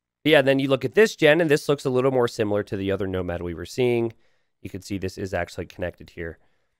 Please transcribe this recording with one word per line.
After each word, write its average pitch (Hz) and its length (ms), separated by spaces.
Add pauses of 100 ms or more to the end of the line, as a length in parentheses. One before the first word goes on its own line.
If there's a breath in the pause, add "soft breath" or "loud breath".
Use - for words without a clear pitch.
(220)
But 151 80
yeah, 151 100
then 135 200
you 139 80
look 135 160
at 123 100
this 214 220
gen, 156 240
and 160 100
this 151 180
looks 143 160
a 139 60
little 127 220
more 123 160
similar 104 340
to 104 140
the 98 160
other 98 160
Nomad 87 340
we 87 100
were 85 140
seeing. 120 460 (500)
You - 80
can 95 120
see 101 160
this 92 200
is 95 160
actually 87 320
connected 87 440
here. 82 280 (420)